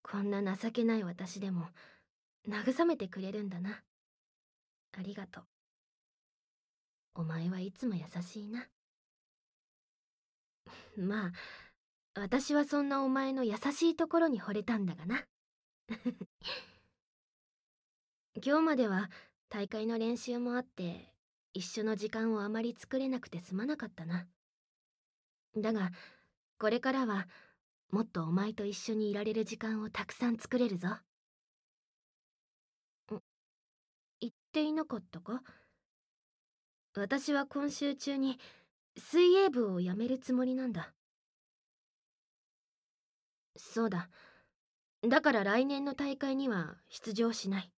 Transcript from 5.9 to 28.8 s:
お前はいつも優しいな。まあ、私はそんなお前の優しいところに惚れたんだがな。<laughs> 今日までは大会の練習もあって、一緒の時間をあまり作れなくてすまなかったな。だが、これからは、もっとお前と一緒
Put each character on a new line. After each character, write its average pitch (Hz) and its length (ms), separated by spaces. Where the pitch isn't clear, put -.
お 170 80
前 165 260
は 185 100
い 190 120
つ 254 160
も 202 80
優 156 80
し 208 240
い - 20
な。 233 200
ま 202 300
あ、 175 60
私 247 420
は 294 100
そ 285 160
ん 285 80
な 277 140
お 269 60
前 269 240
の 262 100
優 214 140
し 294 320
い 320 60
と 330 120
こ 330 140
ろ 330 60
に 233 140
惚 202 120
れ 208 100
た 226 140
ん 196 80
だ 175 100
が 165 100
な。 240 220
<laughs> - 400
今 285 240
日 - 20
ま 320 140
で 247 120
は 196 240
大 202 180
会 214 200
の 233 100
練 226 200
習 240 220
も 247 160
あ 247 40
っ 254 40
て、 - 500
一 190 100
緒 214 200
の 220 120
時 208 140
間 226 240
を 214 100
あ 208 60
ま 226 120
り 240 160
作 - 220
れ 269 100
な 254 100
く - 100
て 175 120
す - 140
ま 214 100
な 294 120
か 247 100
っ - 20
た 165 160
な。 175 220
だ 220 180
が、 190 180
こ 214 100
れ 240 100
か 262 140
ら 262 120
は、 196 220
も 202 120
っ 220 40
と 170 180
お 160 80
前 202 220
と 208 120
一 202 80
緒 220 200